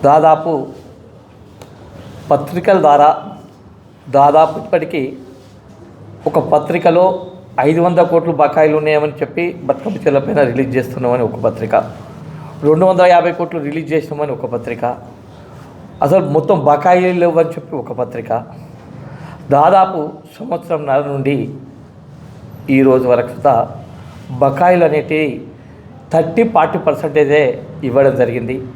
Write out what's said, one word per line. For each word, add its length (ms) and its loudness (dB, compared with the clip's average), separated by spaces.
దాదాపు 440 4
పత్రికల 540 0
ద్వారా 240 6
దాదాపు 460 4
ఇప్పటికీ 400 -4
ఒక 100 0
పత్రికలో 520 2
ఐదు 180 2
వందల 260 2
కోట్లు 220 0
బకాయిలు 380 2
ఉన్నాయని 400 0
చెప్పి 220 -6
బతుకమ్మ 360 -4
చీరల 240 2
పైన 140 0
రిలీజ్ 260 -2
చేస్తున్నామని 520 -2
ఒక 80 -10
పత్రిక, 280 -4
రెండు 200 4
వందల 160 4
యాభై 240 2
కోట్లు 280 -6
రిలీజ్ 260 -6
చేసినామని 440 -4
ఒక 180 -8
పత్రిక, 300 -6
అసలు 180 2
మొత్తం 220 2
బకాయిలు 520 2
లేవని 340 2
చెప్పి 180 -14
ఒక 160 -14
పత్రిక. 320 -8
దాదాపు 440 4
సంవత్సరంన్నర 640 -4
నుండి 220 -2
ఈ 20 6
రోజు 240 4
వరకు 220 0
సుతా 200 2
బకాయిలు 460 2
అనేటివి 380 -2
థర్టీ 300 2
ఫార్టీ 320 2
పర్సెంటేజే 580 2
ఇవ్వడం 320 4
జరిగింది. 340 -2